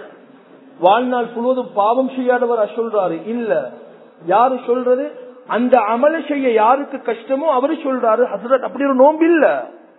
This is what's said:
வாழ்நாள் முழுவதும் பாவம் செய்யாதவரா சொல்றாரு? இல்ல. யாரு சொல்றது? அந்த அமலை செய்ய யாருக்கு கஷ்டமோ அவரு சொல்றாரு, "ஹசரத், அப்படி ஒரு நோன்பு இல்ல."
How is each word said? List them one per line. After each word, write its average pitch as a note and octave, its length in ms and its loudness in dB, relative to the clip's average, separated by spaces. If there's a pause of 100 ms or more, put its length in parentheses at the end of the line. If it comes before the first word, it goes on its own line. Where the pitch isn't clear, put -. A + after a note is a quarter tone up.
(800)
வாழ்நாள் A#3+ 460 2 (100)
முழுவதும் B3 380 -2
பாவம் A#3 360 0
செய்யாதவரா B3 680 0
சொல்றாரு? G3 520 -4
இல்ல. G3+ 440 -4 (540)
யாரு A#3+ 400 2
சொல்றது? B3+ 460 -2 (360)
அந்த A#3+ 320 2
அமலை B3 480 0
செய்ய C4+ 240 0
யாருக்கு A#3 460 2
கஷ்டமோ C4+ 520 -4
அவரு C#4 240 0
சொல்றாரு, A#3+ 600 0
"ஹசரத், A#3+ 260 0
அப்படி A#3 220 -6
ஒரு C#4 120 2
நோன்பு D#4 300 4
இல்ல." A3 440 2 (300)